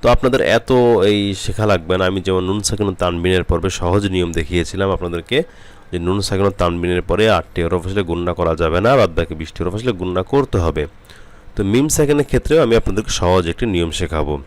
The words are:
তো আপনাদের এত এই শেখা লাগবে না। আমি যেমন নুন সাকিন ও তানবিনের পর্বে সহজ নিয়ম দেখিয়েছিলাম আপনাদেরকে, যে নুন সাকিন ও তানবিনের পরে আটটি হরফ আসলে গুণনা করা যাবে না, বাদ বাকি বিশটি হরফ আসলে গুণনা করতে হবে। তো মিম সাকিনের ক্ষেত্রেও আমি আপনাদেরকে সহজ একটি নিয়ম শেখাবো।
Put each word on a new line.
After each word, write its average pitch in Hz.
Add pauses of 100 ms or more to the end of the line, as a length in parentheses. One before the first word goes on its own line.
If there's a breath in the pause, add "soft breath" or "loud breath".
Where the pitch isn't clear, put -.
তো -
আপনাদের 120 (160)
এত - (380)
এই 104 (240)
শেখা 104
লাগবে 87
না। 95
আমি 98
যেমন 92
নুন 104
সাকিন 104
ও -
তানবিনের 87
পর্বে 87 (120)
সহজ 92 (100)
নিয়ম 90 (100)
দেখিয়েছিলাম 87
আপনাদেরকে, 85 (540 loud breath)
যে 90
নুন 95 (100)
সাকিন 98
ও -
তানবিনের 87
পরে 98 (140)
আটটি -
হরফ 85
আসলে 101
গুণনা 87
করা 82
যাবে 82
না, 123
বাদ 95
বাকি 85
বিশটি -
হরফ 90
আসলে 117
গুণনা 90 (100)
করতে 135
হবে। 76 (720 loud breath)
তো 107 (100)
মিম 135
সাকিনের 147
ক্ষেত্রেও 147
আমি 113
আপনাদেরকে 104 (100)
সহজ 90
একটি 123
নিয়ম 85
শেখাবো। 78 (140)